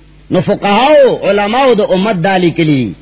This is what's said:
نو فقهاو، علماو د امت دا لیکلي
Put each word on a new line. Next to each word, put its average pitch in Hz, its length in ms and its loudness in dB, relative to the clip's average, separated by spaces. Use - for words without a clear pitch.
نو 175 100 0
فقهاو، 202 880 2
علماو 214 440 0
د 190 200 0
امت 190 300 -2
دا 190 140 0
لیکلي 147 640 -2